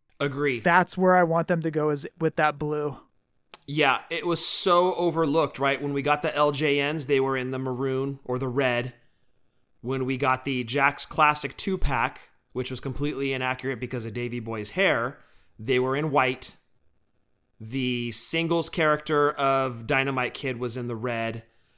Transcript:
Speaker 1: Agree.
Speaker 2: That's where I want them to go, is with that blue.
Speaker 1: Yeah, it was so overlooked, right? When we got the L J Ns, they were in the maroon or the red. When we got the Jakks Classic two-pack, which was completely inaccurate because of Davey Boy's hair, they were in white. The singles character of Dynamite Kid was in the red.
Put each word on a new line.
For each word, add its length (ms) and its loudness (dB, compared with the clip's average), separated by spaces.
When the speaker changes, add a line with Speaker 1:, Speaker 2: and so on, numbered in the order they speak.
Speaker 1:
Agree. 420 0
Speaker 2:
That's 340 4
where 200 6
I 80 6
want 240 2
them 160 2
to 80 -2
go, 180 0
is 180 -2
with 160 0
that 240 0
blue. 380 -4
Speaker 1:
Yeah, 400 2
it 160 -6
was 220 0
so 480 4
overlooked, 640 0
right? 220 0
When 100 -2
we 100 0
got 200 2
the 120 -2
L 200 4
J 360 2
Ns, 180 -4
they 120 4
were 160 0
in 160 -4
the 80 -4
maroon 640 -2
or 160 -4
the 80 -2
red. 460 0
When 240 -2
we 100 0
got 300 0
the 180 -2
Jakks 420 0
Classic 520 2
two-pack, 720 0
which 180 -4
was 80 -6
completely 540 -4
inaccurate 480 -4
because 240 -6
of 80 -8
Davey 260 -6
Boy's 300 -8
hair, 500 0
they 200 2
were 180 2
in 140 -2
white. 440 0
The 520 -4
singles 580 -2
character 640 2
of 540 0
Dynamite 480 0
Kid 260 -6
was 180 -4
in 100 -6
the 80 -6
red. 480 -4